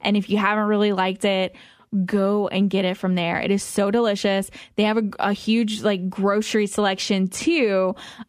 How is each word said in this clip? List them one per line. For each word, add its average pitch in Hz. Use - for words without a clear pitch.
and 208
if 196
you 208
haven't 208
really 208
liked 185
it, 190
go 202
and 196
get 190
it 185
from 185
there. 175
It -
is 202
so 202
delicious. 202
They 208
have 214
a, 226
a 202
huge, 214
like, 190
grocery 202
selection 190
too 196